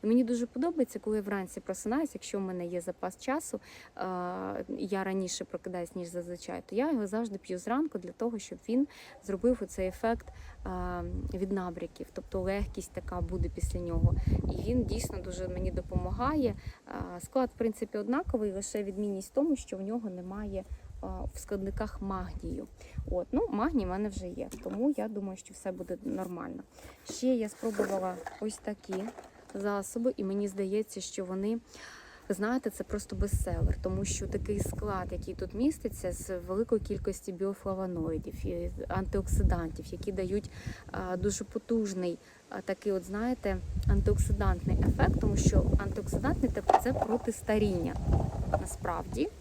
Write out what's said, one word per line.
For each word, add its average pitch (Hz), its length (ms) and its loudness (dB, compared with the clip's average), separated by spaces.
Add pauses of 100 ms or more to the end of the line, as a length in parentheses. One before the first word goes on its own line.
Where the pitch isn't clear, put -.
І 208 40 2
мені 247 160 8
дуже 240 220 2
подобається, 269 540 0
коли 214 180 0
я 208 60 -2
вранці 196 360 -4
просинаюсь, 226 540 -2
якщо - 240 -6
в 196 40 0
мене 185 240 -2
є 175 160 -2
запас 180 360 -6
часу, 262 420 -2 (360)
а, 185 600 -4 (140)
я 190 340 -2
раніше 190 420 -2
прокидаюсь, 180 500 -6
ніж 175 140 -6
зазвичай, 175 560 -8
то 190 100 -6
я 277 160 4
його 220 160 0
завжди 208 300 -2
п'ю 180 220 -6
зранку 262 380 0
для 175 140 -8
того, 226 280 -2
щоб - 200 -10 (100)
він 262 180 4 (380)
зробив 202 360 4
оцей 185 260 -2
ефект, 226 400 0 (360)
а, 180 400 -4 (300)
від 190 180 0
набряків, 180 600 -4
тобто - 280 -4
легкість 196 500 -2
така 180 300 -6
буде 175 340 0
після 170 240 0
нього. 165 340 6 (140)
І - 440 2
він 247 120 6
дійсно 220 380 -2
дуже 180 260 -6
мені 185 240 -2
допомагає. 202 840 2 (300)
А, 180 340 -8
склад, 254 360 2
в - 20 -20
принципі, 220 400 0
однаковий, 214 540 0
лише 202 320 -2
відмінність 196 480 -4
в - 20 -20
тому, 285 220 4
що - 220 -8
в 190 40 -6
нього 220 280 -4
немає, 190 540 -6 (380)
а, 208 60 -8 (260)
в - 60 -14
складниках 202 600 -4
магнію. 185 680 -6 (440)
От, 180 200 0
ну, 403 180 2
магній 233 360 2
в 180 40 -2
мене 202 200 0
вже 190 180 -6
є, - 220 -6 (140)
тому 226 340 2
я 220 100 -2
думаю, 196 300 -6
що - 160 -18
все - 180 -6
буде 180 320 -6
нормально. 180 600 -6 (460)
Ще - 180 0
я 226 220 4
спробувала 196 680 0 (260)
ось 214 160 -4
такі 196 460 -6 (500)
засоби, 202 640 0
і 208 60 -2
мені 202 240 0
здається, 196 540 -2
що - 240 -6
вони, 196 340 0 (680)
ви 196 60 2
знаєте, 220 340 0
це - 140 -8
просто 208 320 -6
бестселер, 180 680 2
тому 190 240 0
що 196 220 -2
такий 202 320 0
склад, 190 520 -2
який 180 240 -6
тут 185 180 -6
міститься, 226 580 0
з 175 280 -4
великої 202 420 2
кількості - 500 -4
біофлавоноїдів 185 1120 -2
і 170 260 -2 (160)
антиоксидантів, 185 1000 4
які - 260 -6
дають, 190 400 0 (400)
а, 185 260 -2
дуже 202 260 0
потужний, 196 760 0 (300)
а, 196 120 -6
такий 196 300 0
от, 185 120 2
знаєте, 202 540 0 (300)
антиоксидантний - 920 6 (100)
ефект, - 320 6
тому - 180 4
що - 280 8 (120)
антиоксидантний, - 760 2
тобто, - 280 6
це 247 100 2
проти 226 380 2
старіння, 208 640 2 (640)
насправді. 180 680 0 (120)